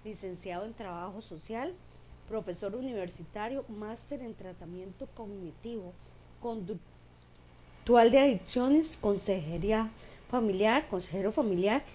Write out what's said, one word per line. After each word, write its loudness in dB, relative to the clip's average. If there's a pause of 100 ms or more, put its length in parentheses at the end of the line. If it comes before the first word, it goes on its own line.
licenciado -8
en -10
Trabajo -10
Social, -8 (540)
profesor -6
universitario, -6
máster -10
en -10
Tratamiento -14
Cognitivo, -12 (480)
Conductual 2
de 8
Adicciones, 4
Consejería 0 (380)
Familiar, 2
consejero -2
familiar, 2 (120)